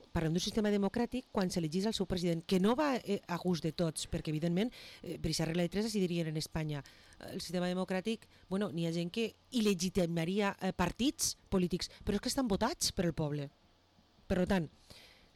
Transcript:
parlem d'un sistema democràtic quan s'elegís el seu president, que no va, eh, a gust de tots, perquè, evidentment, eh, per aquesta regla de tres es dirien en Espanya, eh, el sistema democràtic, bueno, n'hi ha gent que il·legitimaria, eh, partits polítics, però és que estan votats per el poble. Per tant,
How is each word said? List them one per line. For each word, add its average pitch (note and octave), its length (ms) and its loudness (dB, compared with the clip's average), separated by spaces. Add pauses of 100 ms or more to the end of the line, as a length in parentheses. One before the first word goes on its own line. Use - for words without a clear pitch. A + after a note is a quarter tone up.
(120)
parlem D#3+ 220 0
d'un F3+ 80 2
sistema G#3 320 0
democràtic A3+ 580 0
quan F#3 220 0
s'elegís F3 320 0
el A3 80 0
seu F#3 160 0
president, E3+ 340 0
que F#3+ 160 2
no G3+ 160 6
va, C#4+ 220 2
eh, G3+ 300 -2
a F3 100 -2
gust F3 260 0
de D#3+ 80 0
tots, - 380 -2
perquè, E3 240 -2
evidentment, E3+ 400 2 (300)
eh, E3 160 -8
per D3+ 100 -2
aquesta D#3+ 160 0
regla E3 180 0
de E3+ 60 2
tres G3+ 160 0
es A3+ 80 -2
dirien F3 340 2
en D#3 140 -4
Espanya, D3+ 420 -4
eh, - 520 -18
el F#3+ 40 -6
sistema F3+ 300 -2
democràtic, F#3 560 -2 (240)
bueno, F#3+ 240 0
n'hi E3+ 140 0
ha E3 40 0
gent E3+ 220 -2
que A3+ 220 -2 (160)
il·legitimaria, F#3+ 1080 2
eh, F#3 140 0
partits - 640 0 (100)
polítics, F3+ 440 0 (120)
però G3+ 140 0
és - 40 0
que - 120 -6
estan C4 160 0
votats A3 420 0
per F#3 140 0
el D#3+ 80 2
poble. D3 380 -4 (760)
Per F3+ 220 2
tant, F3 180 2 (680)